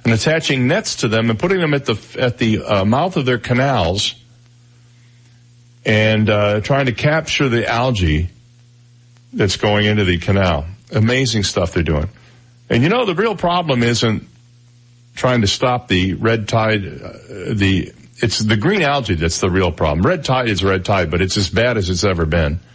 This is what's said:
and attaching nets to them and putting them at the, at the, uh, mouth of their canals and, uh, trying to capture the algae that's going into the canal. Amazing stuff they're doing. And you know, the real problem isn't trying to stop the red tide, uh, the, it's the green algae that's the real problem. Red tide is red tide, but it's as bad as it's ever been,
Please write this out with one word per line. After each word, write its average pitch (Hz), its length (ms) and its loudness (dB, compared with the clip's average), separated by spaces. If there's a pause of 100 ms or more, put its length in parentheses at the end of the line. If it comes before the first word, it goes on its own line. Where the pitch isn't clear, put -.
and 113 80 4
attaching 143 540 0
nets 196 300 -2
to 123 120 -2
them 113 200 2
and 110 80 0
putting 180 220 0
them 156 140 0
at 143 120 -2
the, 110 140 -2 (180)
at 127 200 -2
the, 110 260 0
uh, 98 220 0
mouth 147 320 2
of 143 80 -2
their 123 120 2
canals 117 800 0 (1700)
and, 107 440 2
uh, 104 320 2
trying 139 260 0
to 120 60 -2
capture 151 560 0
the 117 180 0
algae 95 600 0 (1040)
that's 110 240 0
going 104 280 2
into 104 180 2
the 90 140 0
canal. 90 480 0 (280)
Amazing 117 500 2
stuff 92 300 -2
they're 87 100 0
doing. 76 260 -2 (600)
And 117 140 2
you 160 60 2
know, 240 160 2
the 185 100 -2
real 208 200 0
problem 170 480 0
isn't 117 440 0 (880)
trying 127 260 0
to 104 60 2
stop 123 400 -2
the 92 280 0
red 113 320 0
tide, 110 380 0
uh, - 260 -14 (420)
the, 98 380 0 (260)
it's - 220 -2
the 110 180 2
green 175 240 0
algae 139 340 0
that's 80 240 -2
the 98 100 0
real 90 220 2
problem. 80 340 0
Red 165 200 0
tide 127 240 0
is 95 140 -2
red 95 220 0
tide, 92 260 0
but 87 100 0
it's 95 160 0
as 98 120 0
bad 117 280 0
as 90 120 -2
it's 90 140 -2
ever 87 220 0
been, 80 340 0 (160)